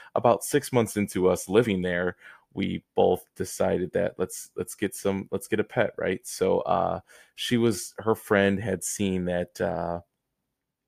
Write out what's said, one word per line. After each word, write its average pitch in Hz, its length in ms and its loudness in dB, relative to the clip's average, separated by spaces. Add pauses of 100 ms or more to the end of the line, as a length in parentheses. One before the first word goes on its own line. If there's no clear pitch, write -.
(160)
About 117 280 4
six - 280 0
months 113 260 2
into 95 320 2
us 90 200 0
living 101 320 4
there, 90 340 -2 (380)
we 92 300 -4 (120)
both 92 300 4 (100)
decided 92 560 -2
that 92 260 0
let's, - 380 -8
let's - 200 -8
get 101 200 -4
some, 98 340 -4
let's - 200 -6
get 107 100 0
a 101 60 0
pet, - 320 -2
right? - 280 -4
So, 92 360 0
uh, 90 400 -2 (340)
she - 220 -2
was, 117 420 0
her 110 160 2
friend 107 460 2
had 95 220 -4
seen 95 420 -2
that, 87 360 -4
uh, 85 380 -2 (880)